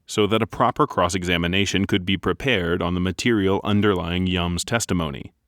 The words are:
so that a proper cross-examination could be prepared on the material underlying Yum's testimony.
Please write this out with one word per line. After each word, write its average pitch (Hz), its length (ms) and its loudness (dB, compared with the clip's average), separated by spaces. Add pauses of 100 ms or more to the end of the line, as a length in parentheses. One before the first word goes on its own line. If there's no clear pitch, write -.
so 107 200 0
that 107 160 2
a 113 40 0
proper 127 400 0
cross-examination 90 1000 0
could 95 180 0
be 95 140 0
prepared 90 640 0
on 87 100 -2
the 90 80 0
material 95 640 0
underlying 92 600 0
Yum's 87 380 -2
testimony. 85 680 -4 (160)